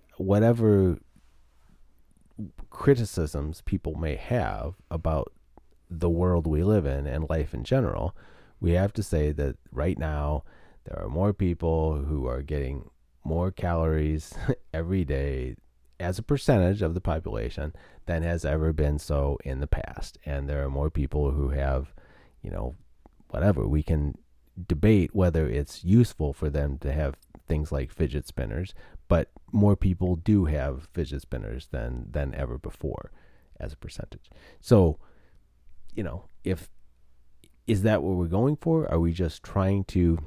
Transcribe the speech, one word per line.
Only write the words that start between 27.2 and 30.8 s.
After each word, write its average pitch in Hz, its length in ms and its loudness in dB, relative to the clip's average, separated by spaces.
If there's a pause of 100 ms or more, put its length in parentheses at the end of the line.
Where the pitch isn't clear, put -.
things 76 240 -2
like 69 200 -4
fidget 71 340 -2
spinners, 67 480 -6 (340)
but 82 220 2 (220)
more 104 240 6
people 90 400 0
do 95 300 4
have 69 480 -2